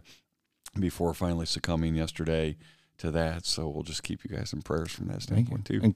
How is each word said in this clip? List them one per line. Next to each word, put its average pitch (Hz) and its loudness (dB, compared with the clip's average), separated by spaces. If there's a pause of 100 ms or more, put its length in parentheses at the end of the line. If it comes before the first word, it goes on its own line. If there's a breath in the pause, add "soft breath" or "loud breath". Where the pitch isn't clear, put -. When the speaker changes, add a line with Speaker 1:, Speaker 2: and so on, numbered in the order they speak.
(800 soft breath)
Speaker 1:
before 85 2
finally 85 0
succumbing 82 0
yesterday 80 0 (420 soft breath)
to 82 -4
that. 82 0
So 80 -2
we'll 76 -4
just 76 -6
keep - -6
you - -6
guys - -6
in - -4
prayers 80 -2
from - -6
that - -4
Speaker 2:
Thank 120 4
you. - -2
Speaker 1:
standpoint 104 -4
too. 104 0
Speaker 2:
In-, 107 8